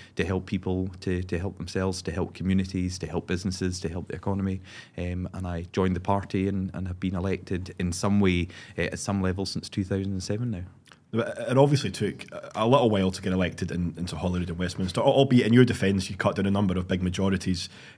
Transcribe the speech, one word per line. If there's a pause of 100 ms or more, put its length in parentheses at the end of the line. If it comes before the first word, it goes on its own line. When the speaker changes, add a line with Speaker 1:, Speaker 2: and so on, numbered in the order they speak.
(160)
Speaker 1:
to
help
people, (120)
to,
to
help
themselves,
to
help
communities,
to
help
businesses,
to
help
the
economy. (360)
Um,
and
I
joined
the
party
and,
and
have
been
elected
in
some
way, (320)
uh,
at
some
level
since
two
thousand
and
seven
now. (520)
Speaker 2:
It
obviously
took (300)
a
little
while
to
get
elected
in,
into
Holyrood
and
Westminster,
al-,
albeit
in
your
defence,
you
cut
down
a
number
of
big
majorities, (280)